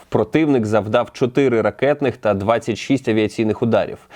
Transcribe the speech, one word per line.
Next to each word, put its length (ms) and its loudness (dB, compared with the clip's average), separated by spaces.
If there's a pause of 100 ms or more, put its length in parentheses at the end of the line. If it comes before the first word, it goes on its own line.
Противник 580 2
завдав 460 0
чотири 480 0
ракетних 560 0
та 180 0
двадцять 440 -2
шість 300 -2
авіаційних 540 0
ударів. 360 0 (180)